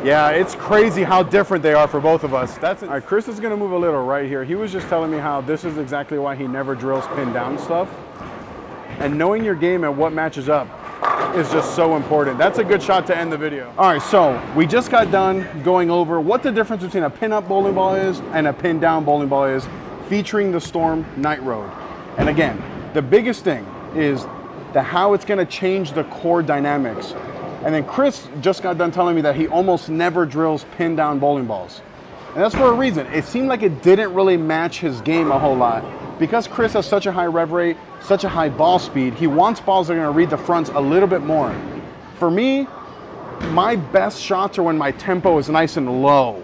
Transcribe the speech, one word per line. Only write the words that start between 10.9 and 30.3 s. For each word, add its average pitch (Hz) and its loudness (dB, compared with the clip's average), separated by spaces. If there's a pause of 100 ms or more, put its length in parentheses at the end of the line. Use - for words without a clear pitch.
is 160 0
just 156 -2
so 165 2
important. 143 0
That's 190 2
a 233 2
good 196 2
shot 190 2
to 185 2
end 165 -4
the 156 -4
video. 143 -6
All 185 6
right, 147 0
so 151 4 (140)
we 160 4
just 226 0
got 220 4
done 190 2 (140)
going 175 4
over 170 2
what 202 2
the 277 0
difference 214 -2
between 180 -2
a 147 0
pin 220 -4
up 208 -2
bowling 196 2
ball 190 2
is 190 -2 (120)
and 156 2
a 139 0
pin 165 -2
down 160 2
bowling 147 2
ball 139 2
is, 135 -2 (420)
featuring 202 0
the 170 0
Storm 160 -2 (100)
Night 143 -2
Road. 110 -6 (460)
And 151 2
again, 147 2 (360)
the 151 2
biggest 214 2
thing 135 0 (300)
is 147 0 (480)
the, 139 2
how 180 2
it's 196 0
gonna 190 0
change 185 -2
the 147 -2
core 170 0
dynamics. 143 -2 (500)
And 156 0
then 151 0
Chris - 0 (140)
just 185 0
got 180 -2
done 170 2
telling 175 0
me 160 2
that 147 2
he 160 0
almost 175 2
never 165 0
drills 156 -2 (120)